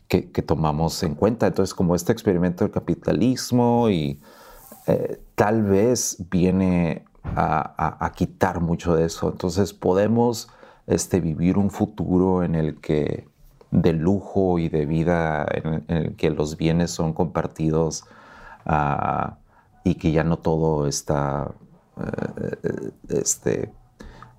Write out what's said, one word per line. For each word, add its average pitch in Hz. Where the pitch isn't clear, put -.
que, -
que -
tomamos 78
en 78
cuenta. 110
Entonces, 92
como 90
este 87
experimento 90
del 90
capitalismo 120
y, 76
eh, -
tal 110
vez 104
viene 90
a, 80
a, 80
a 82
quitar 90
mucho 85
de 82
eso. 85
Entonces, 90
podemos, 110
este, 87
vivir 82
un 101
futuro 92
en 82
el 80
que -
de 85
lujo 92
y 82
de 78
vida 80
en, 78
en 85
el 78
que -
los 78
bienes 82
son 80
compartidos, 80
ah, 71
y 90
que 82
ya 78
no 82
todo 80
está, 71
eh, -
este, -